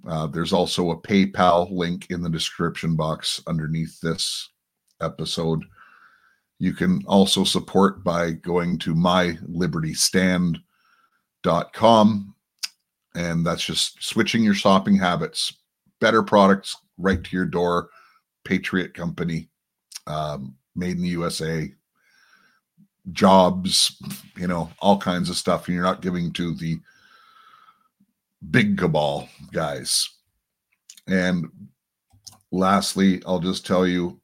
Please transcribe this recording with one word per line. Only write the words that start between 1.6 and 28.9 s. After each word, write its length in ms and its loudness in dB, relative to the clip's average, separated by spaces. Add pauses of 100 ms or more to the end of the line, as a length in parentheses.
link 400 -4
in 100 -4
the 80 -4
description 680 -4
box 520 -4
underneath 540 -6
this 480 -6 (520)
episode. 640 -4 (960)
You 140 -2
can 340 0
also 360 4
support 600 0
by 280 -2
going 480 -2
to 140 -4
my 440 2 (100)
liberty 460 -4
stand 680 0 (840)
dot 320 0
com, 640 4 (800)
and 300 -2
that's 180 -2
just 400 -4
switching 400 0
your 100 4
shopping 420 4
habits. 580 -2 (460)
Better 220 4
products 560 4 (200)
right 260 -2
to 120 -8
your 100 0
door, 440 0 (540)
Patriot 500 -4
Company, 560 -6 (580)
um, 480 -8 (200)
made 220 -4
in 60 -4
the 60 -2
U 160 -4
S 160 -6
A, 320 -6 (1400)
jobs, 920 2 (340)
you 120 -6
know, 320 -4
all 180 4
kinds 320 -2
of 60 -6
stuff. 320 -2
And 80 -2
you're 80 -2
not 180 -2
giving 320 -4
to 220 -4
the 240 -6 (1700)
big 280 4
cabal 520 0 (220)